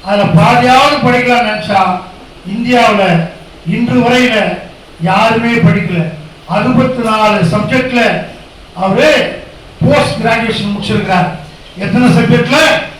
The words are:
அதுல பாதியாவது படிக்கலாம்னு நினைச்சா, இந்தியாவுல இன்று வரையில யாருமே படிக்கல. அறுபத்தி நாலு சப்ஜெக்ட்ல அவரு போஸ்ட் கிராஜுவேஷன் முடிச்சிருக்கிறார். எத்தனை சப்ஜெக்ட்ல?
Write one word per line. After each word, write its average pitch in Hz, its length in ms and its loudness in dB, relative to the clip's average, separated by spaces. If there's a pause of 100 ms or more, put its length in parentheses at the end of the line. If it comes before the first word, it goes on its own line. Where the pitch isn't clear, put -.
அதுல 202 220 0 (120)
பாதியாவது 247 580 4 (100)
படிக்கலாம்னு 247 440 2
நினைச்சா, 202 300 -2 (720)
இந்தியாவுல 226 520 2 (640)
இன்று 240 340 0
வரையில 240 360 2 (640)
யாருமே 220 540 0 (120)
படிக்கல. 175 360 0 (440)
அறுபத்தி 240 640 0
நாலு 214 320 0 (140)
சப்ஜெக்ட்ல 247 480 -2 (720)
அவரு 196 340 2 (720)
போஸ்ட் - 420 0
கிராஜுவேஷன் 220 520 -2
முடிச்சிருக்கிறார். 185 540 -2 (560)
எத்தனை 247 240 2 (100)
சப்ஜெக்ட்ல? 240 400 2 (420)